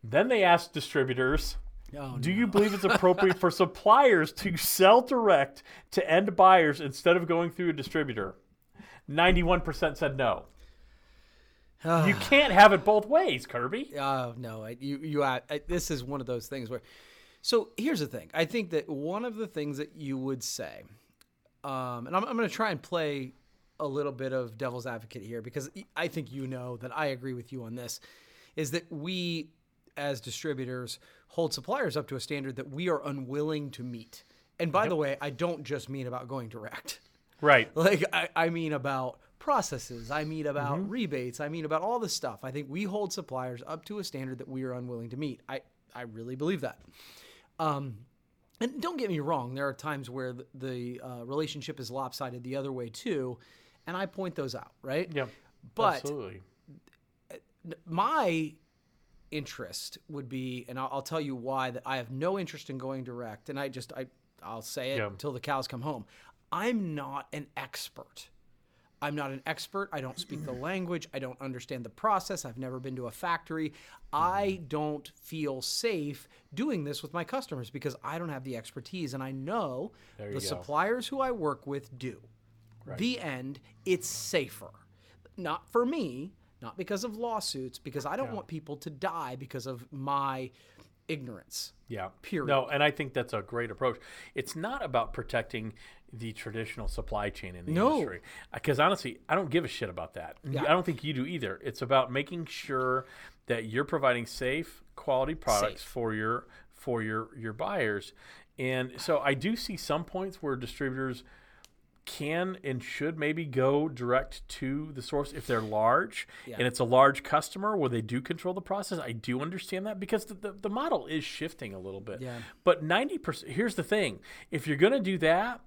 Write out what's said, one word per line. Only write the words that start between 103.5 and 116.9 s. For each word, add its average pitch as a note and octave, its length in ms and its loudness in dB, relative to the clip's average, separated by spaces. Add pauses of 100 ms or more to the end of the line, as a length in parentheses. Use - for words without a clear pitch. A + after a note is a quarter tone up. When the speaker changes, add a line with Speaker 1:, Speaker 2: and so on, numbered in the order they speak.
Speaker 1:
you're A#2+ 200 -2
providing B2+ 400 2
safe, C3+ 580 -4 (120)
quality C3+ 400 0
products G#2 460 0
Speaker 2:
Safe. - 80 -14
Speaker 1:
for A2+ 240 -2
your, A2 340 -2 (240)
for A#2+ 300 -4
your, A2 360 -4
your A2 160 -8
buyers. A#2 600 -2 (460)
And B2+ 400 -2
so D#3 200 2
I C#3 140 2
do E3 220 0
see G3+ 220 -8
some D#3 260 -2
points F#3+ 380 -8
where C#3 140 -2
distributors B2+ 680 -6 (840)
can F3 580 -4
and B2+ 200 -4
should D#3 360 -4
maybe D#3 260 0
go C#3 420 4
direct B2+ 640 -2
to D3 440 -4
the B2+ 80 -10
source C#3+ 300 -2
if - 140 -12
they're A#2 160 2
large A2+ 640 2 (200)
Speaker 2:
Yeah. A#2 100 -12
Speaker 1:
and B2 80 2
it's B2 140 0
a C3 40 4
large C3+ 380 8